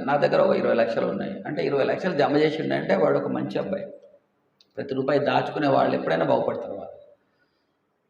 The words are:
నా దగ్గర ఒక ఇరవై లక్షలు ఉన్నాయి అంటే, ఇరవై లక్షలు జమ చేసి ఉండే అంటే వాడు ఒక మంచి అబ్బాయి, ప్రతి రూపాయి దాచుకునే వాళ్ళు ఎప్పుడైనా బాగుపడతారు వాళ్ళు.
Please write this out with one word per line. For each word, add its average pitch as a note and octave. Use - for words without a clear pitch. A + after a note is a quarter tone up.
నా C#3+
దగ్గర D3
ఒక C#3
ఇరవై B2
లక్షలు A#2
ఉన్నాయి -
అంటే, D3
ఇరవై C#3
లక్షలు -
జమ C#3
చేసి D3+
ఉండే C3+
అంటే D#3
వాడు C#3+
ఒక C#3+
మంచి -
అబ్బాయి, -
ప్రతి C3+
రూపాయి C3+
దాచుకునే C3+
వాళ్ళు C3
ఎప్పుడైనా D3+
బాగుపడతారు -
వాళ్ళు. -